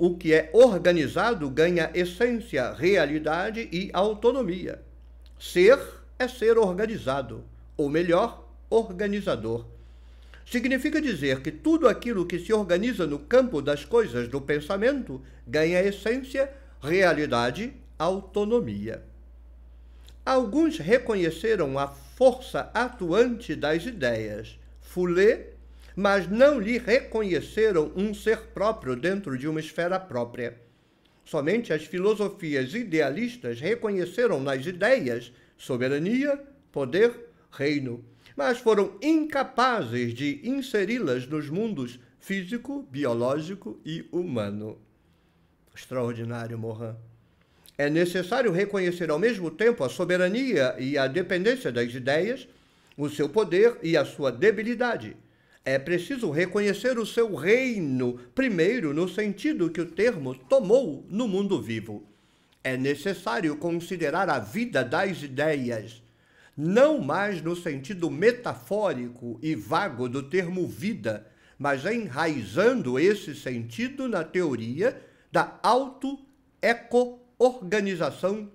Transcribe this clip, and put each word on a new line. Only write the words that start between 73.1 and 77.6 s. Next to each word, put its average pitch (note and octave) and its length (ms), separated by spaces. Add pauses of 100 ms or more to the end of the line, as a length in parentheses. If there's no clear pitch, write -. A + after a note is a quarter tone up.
sentido C#3 720
na F#3+ 160
teoria D3+ 760 (320)
da - 300
auto-eco-organização A3 3000